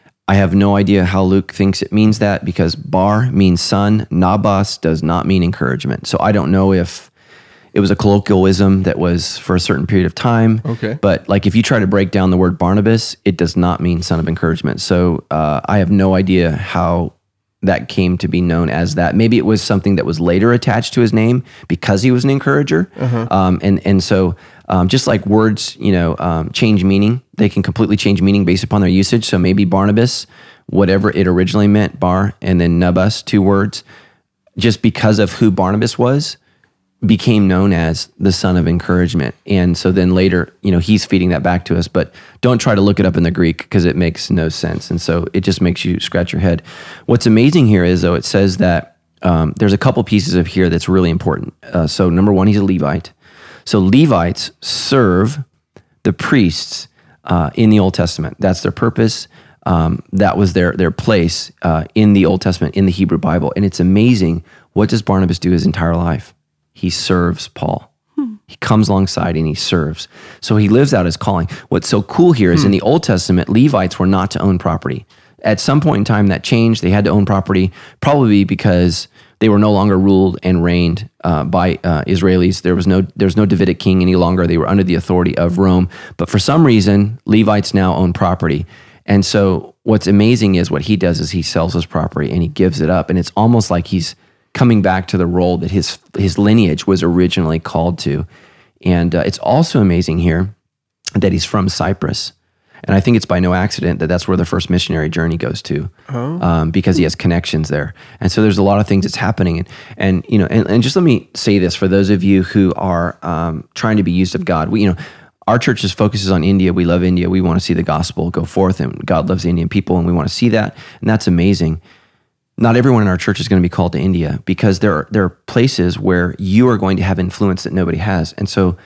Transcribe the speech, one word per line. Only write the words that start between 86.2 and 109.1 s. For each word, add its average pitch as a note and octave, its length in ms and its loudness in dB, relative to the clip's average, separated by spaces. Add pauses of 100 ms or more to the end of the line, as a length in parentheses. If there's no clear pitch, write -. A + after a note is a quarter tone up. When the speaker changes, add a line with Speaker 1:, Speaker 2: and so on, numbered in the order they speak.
Speaker 1:
for G#2 100 0
some D#3 260 2
reason, G#2 600 2
Levites G#2 480 2
now F#2 220 2
own F2+ 180 0
property. F2 520 -2 (400)
And G2 200 2
so G2 580 0
what's A2 240 0
amazing G2+ 480 4
is E2+ 160 0
what D2+ 120 -4
he G#2+ 120 0
does F2 240 0
is D2+ 120 -6
he F2 120 -4
sells E2+ 300 -2
his E2+ 120 -2
property D#2 460 -4
and E2+ 100 -2
he E2+ 60 -2
gives D#2+ 340 0
it D#2 80 0
up. F2 200 -2
And F2+ 100 0
it's E2 160 -4
almost A2+ 340 2
like E2+ 180 -2
he's F2 280 -4 (380)
coming A#2 300 4
back F#2 240 0
to G2 100 -2
the F2+ 80 2
role F2 320 0
that E2+ 140 -4
his, F#2 260 -2 (200)
his F#2+ 200 -2
lineage G2+ 500 2
was F#2 160 2
originally F2 560 0
called E2 380 -4
to. D2+ 280 -4 (600)
And, F2 300 0
uh, E2+ 100 0
it's - 140 -4
also C#3 420 0
amazing F2 380 0
here F2 360 0 (600)
that - 180 2
he's D#2+ 100 -2
from G2 240 -2
Cyprus. - 640 -4 (540)
And F#2+ 100 2
I G2 40 4
think A#2 180 2
it's - 80 -2
by F2+ 140 -2
no F2+ 140 0
accident F2+ 460 -2
that E2 80 -2
that's F2 200 -2
where F#2+ 100 0
the F#2 80 0
first F2 240 -4
missionary E2 400 -2
journey E2 280 -2
goes - 260 -6
to, D2+ 260 -6 (200)
Speaker 2:
Oh. C#3 320 -8
Speaker 1:
um, E2 280 0
because F2+ 280 0
he F2 60 2
has - 120 -2
connections E2+ 540 -2
there. D2 240 -6 (260)
And F#2 120 -2
so A2 100 0
there's G#2 160 2
a G2+ 60 2
lot G2 160 2
of G#2 80 0
things G2 180 0
that's G2 100 -6